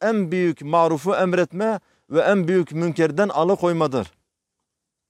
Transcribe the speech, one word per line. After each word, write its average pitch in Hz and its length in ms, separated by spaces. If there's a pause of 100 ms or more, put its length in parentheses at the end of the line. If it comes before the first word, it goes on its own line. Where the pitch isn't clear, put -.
en 202 320
büyük 175 300
marufu 165 520
emretme 180 640 (300)
ve - 100
en 185 280
büyük 180 240
münkerden 165 560
alıkoymadır. 160 840 (960)